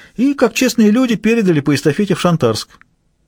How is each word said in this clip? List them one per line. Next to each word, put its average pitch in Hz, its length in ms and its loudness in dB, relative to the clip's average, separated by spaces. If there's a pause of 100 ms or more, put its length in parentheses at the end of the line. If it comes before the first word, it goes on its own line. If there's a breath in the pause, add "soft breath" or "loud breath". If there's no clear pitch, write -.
(160 loud breath)
и, 277 180 0
как 262 200 0
честные 233 380 2
люди, 240 240 0
передали 196 440 0
по 143 160 0
эстафете 160 400 -2
в - 60 -6
Шантарск, 131 480 0 (580)